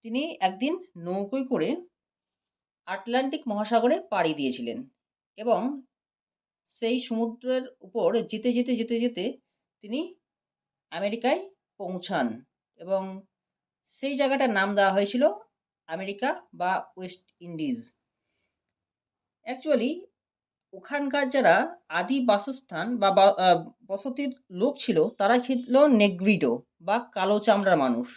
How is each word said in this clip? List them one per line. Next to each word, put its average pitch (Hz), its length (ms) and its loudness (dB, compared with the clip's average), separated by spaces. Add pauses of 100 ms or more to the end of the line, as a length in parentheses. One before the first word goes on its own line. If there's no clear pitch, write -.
তিনি 233 180 -4 (180)
একদিন 190 340 -2 (240)
নৌকোয় 202 540 -6
করে 180 180 0 (1160)
আটলান্টিক 254 640 -4
মহাসাগরে 226 500 2 (140)
পাড়ি 175 220 0
দিয়েছিলেন 123 440 -4 (600)
এবং 214 240 0 (1080)
সেই 233 300 -2
সমুদ্রের 240 640 -4 (240)
উপর 190 200 0 (240)
যেতে, 220 260 -2
যেতে, 247 180 0
যেতে, 226 240 -2
যেতে 240 240 -2 (580)
তিনি 226 200 -8 (920)
আমেরিকায় 233 500 -2 (360)
পৌঁছান 180 500 -4 (520)
এবং 190 220 -2 (840)
সেই 277 340 -8
জায়গাটার 269 300 2
নাম 196 260 0
দেওয়া 196 200 4
হয়েছিল 202 280 0 (640)
আমেরিকা 202 420 -6 (240)
বা 180 180 -2 (240)
ওয়েস্ট 185 300 -14 (140)
ইন্ডিজ। 175 400 -6 (1700)
Actually 254 460 0 (800)
ওখানকার 285 560 -2
যারা 214 260 6 (340)
আদি 185 280 -2 (120)
বাসস্থান 202 580 -2 (100)
বা, 196 140 4
বা, 190 140 8 (200)
আহ, 175 140 8 (300)
বসতির 247 420 -6 (200)
লোক 214 260 0
ছিল, 185 200 0 (120)
তারা 202 300 2
ছিল 247 360 -2 (120)
নেগ্রিডো 196 680 4 (280)
বা 196 160 0 (180)
কালো 202 240 2
চামড়ার 202 380 4
মানুষ। 123 400 0